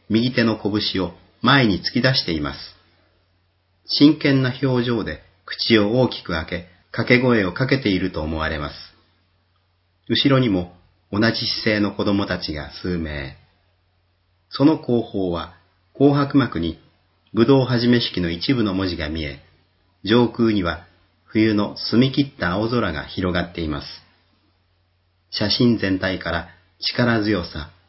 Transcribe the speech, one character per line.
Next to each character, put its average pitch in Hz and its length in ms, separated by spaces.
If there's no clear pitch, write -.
右 120 240
手 120 100
の 110 180
拳 101 420
を 87 100
前 131 260
に 87 120
突 - 140
き 123 80
出 131 140
し - 100
て 85 80
い 76 80
ま 69 120
す。 - 60
真 151 340
剣 135 240
な 127 180
表 127 220
情 117 200
で 78 180
口 - 320
を 107 240
大 120 80
き - 140
く 87 100
開 78 120
け、 87 220
掛 - 160
け 123 120
声 120 260
を 90 80
か 127 140
け 135 120
て 107 100
い 95 100
る 90 120
と 80 100
思 78 160
わ 78 120
れ 78 100
ま 73 100
す。 - 60
後 135 280
ろ - 20
に 123 100
も 87 240
同 101 80
じ 113 140
姿 107 320
勢 - 20
の 101 140
子 104 120
供 101 200
た 90 120
ち - 160
が 73 180
数 90 160
名。 73 400
そ - 160
の 156 120
後 120 240
方 95 300
は 82 240
紅 143 240
白 139 200
幕 117 220
に 82 200
ぶ 113 120
ど 135 140
う 127 60
は 120 140
じ 120 80
め 120 140
式 - 200
の 85 80
一 87 240
部 120 100
の 98 100
文 92 160
字 82 80
が 73 120
見 80 140
え、 69 180
上 113 240
空 113 240
に 101 120
は 82 220
冬 110 280
の 104 240
澄 127 320
み - 20
切 139 240
っ - 40
た 87 120
青 107 180
空 110 220
が 71 140
広 92 280
が 87 100
っ 87 100
て 85 80
い 78 80
ま 71 120
す。 - 60
写 104 180
真 120 280
全 95 220
体 92 200
か 82 120
ら 82 180
力 117 440
強 104 200
さ、 - 280